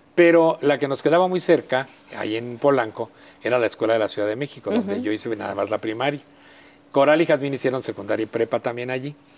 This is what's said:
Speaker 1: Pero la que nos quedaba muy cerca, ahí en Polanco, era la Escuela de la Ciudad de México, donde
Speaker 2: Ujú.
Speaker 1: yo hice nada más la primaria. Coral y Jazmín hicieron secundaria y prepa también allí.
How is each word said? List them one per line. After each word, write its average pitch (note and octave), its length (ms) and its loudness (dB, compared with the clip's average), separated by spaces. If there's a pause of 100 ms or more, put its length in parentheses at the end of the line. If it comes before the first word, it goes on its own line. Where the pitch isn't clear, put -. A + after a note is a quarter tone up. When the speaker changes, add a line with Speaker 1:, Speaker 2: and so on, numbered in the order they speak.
(140)
Speaker 1:
Pero E3 480 6
la C#3+ 160 2
que C#3+ 100 -4
nos C3+ 140 -4
quedaba E3+ 260 4
muy F3+ 120 -2
cerca, C3+ 480 2 (300)
ahí G#2 180 -4
en A#2+ 220 -8
Polanco, A#2 520 0 (320)
era A#2+ 160 0
la A#2 100 2
Escuela A2 260 -2
de A2+ 60 2
la G#2 100 0
Ciudad G#2 180 -4
de G#2+ 80 -2
México, C#3 340 -10
donde G3+ 260 -2
Speaker 2:
Ujú. B3 80 -6
Speaker 1:
yo G#2 100 -2
hice A2+ 220 -6
nada G2+ 200 -8
más G2+ 140 -4
la G#2+ 80 -2
primaria. B2 420 -6 (720)
Coral D3 300 4
y D#3+ 40 2
Jazmín C#3 280 0
hicieron C3 280 -2
secundaria G#2+ 420 -6
y G#2+ 40 -4
prepa A#2 320 -2
también B2 320 -6
allí. C3+ 240 -8 (220)